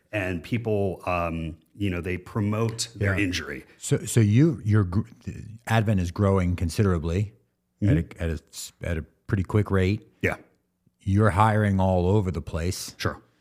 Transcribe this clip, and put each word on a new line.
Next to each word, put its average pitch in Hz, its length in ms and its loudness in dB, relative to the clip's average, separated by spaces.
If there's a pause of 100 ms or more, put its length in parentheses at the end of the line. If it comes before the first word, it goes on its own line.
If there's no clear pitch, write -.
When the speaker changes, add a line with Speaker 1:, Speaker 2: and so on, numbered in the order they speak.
(100)
Speaker 1:
And 92 320 -4
people, 104 640 -2
um, 82 540 -4 (180)
you 101 140 -2
know, 87 100 -4
they 90 160 -4
promote 107 800 -4
their 101 220 0
Speaker 2:
Yeah. 101 60 0
Speaker 1:
injury. 76 420 -6 (100)
Speaker 2:
So, - 300 -2
so 117 140 2
you, 117 440 4
your 104 200 4
gr-, 92 180 0 (640)
Advent 107 340 2
is 87 100 -2
growing 95 460 2
considerably 90 800 0 (480)
Speaker 1:
Mm-hmm. 104 160 4
Speaker 2:
at - 0 -
a, - 240 -6
at 82 80 -2
a 76 120 -6 (100)
s-, - 200 -14 (100)
at 85 140 -4
a 80 60 -4 (240)
pretty 95 180 0
quick 104 260 0
rate. 95 380 0 (140)
Speaker 1:
Yeah. 85 140 -2 (680)
Speaker 2:
You're 101 280 4
hiring 104 480 4
all 92 300 4
over 98 220 2
the 82 120 -4
place. - 560 -6
Speaker 1:
Sure. - 220 -4 (200)